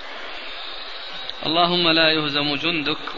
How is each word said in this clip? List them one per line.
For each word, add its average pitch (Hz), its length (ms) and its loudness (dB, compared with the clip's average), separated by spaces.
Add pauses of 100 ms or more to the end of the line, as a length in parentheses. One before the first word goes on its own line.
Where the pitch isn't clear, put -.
(1500)
"اللهم 175 420 4
لا 160 220 6
يهزم 147 440 2
جندك 151 440 -2 (200)